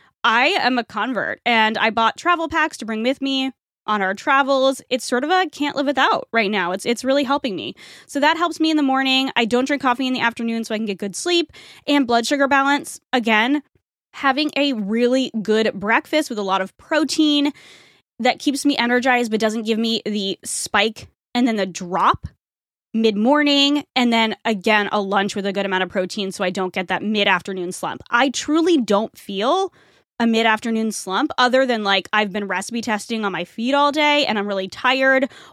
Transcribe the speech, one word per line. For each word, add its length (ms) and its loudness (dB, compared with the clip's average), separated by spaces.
I 220 4
am 180 0
a 60 -2
convert, 600 -4
and 320 2
I 140 0
bought 260 0
travel 320 0
packs 300 -2
to 80 -12
bring 160 -4
with 180 -2
me 320 -2
on 160 0
our 120 0
travels. 760 2
It's 140 -2
sort 200 -2
of 60 -2
a 200 2
can't 240 -4
live 120 -2
without 460 0
right 180 0
now. 220 0
It's, 140 -6
it's 180 -2
really 200 2
helping 320 -2
me. 180 -10
So 140 -6
that 160 4
helps 240 -2
me 100 2
in 60 2
the 60 2
morning. 540 2
I 100 2
don't 180 0
drink 180 -2
coffee 240 0
in 60 -2
the 80 -4
afternoon 440 -2
so 100 -6
I 40 -2
can 80 -4
get 120 -6
good 180 -8
sleep. 360 -2
And 200 2
blood 200 2
sugar 200 2
balance, 540 0
again, 500 2
having 440 0
a 180 0
really 580 0
good 320 2
breakfast 560 0
with 80 -8
a 40 -2
lot 180 0
of 160 -8
protein 760 0
that 200 2
keeps 280 -2
me 100 2
energized 540 0
but 100 0
doesn't 220 0
give 160 -2
me 260 -2
the 400 -4
spike 640 -2
and 140 2
then 80 0
the 100 0
drop 600 0
mid-morning, 920 2
and 180 2
then 320 2
again, 460 0
a 100 0
lunch 360 -2
with 100 -4
a 60 -2
good 140 -4
amount 160 0
of 60 -2
protein 440 -4
so 100 -8
I 80 0
don't 240 -4
get 140 -4
that 140 -4
mid-afternoon 720 0
slump. 380 -10
I 200 2
truly 480 2
don't 380 0
feel 560 -2
a 80 2
mid-afternoon 680 0
slump 460 -4
other 260 4
than, 180 0
like, 300 0
I've 180 0
been 160 -4
recipe 360 -6
testing 420 -4
on 80 -2
my 120 -4
feet 300 -4
all 160 4
day 360 2
and 120 -2
I'm 80 -2
really 220 -4
tired, 640 2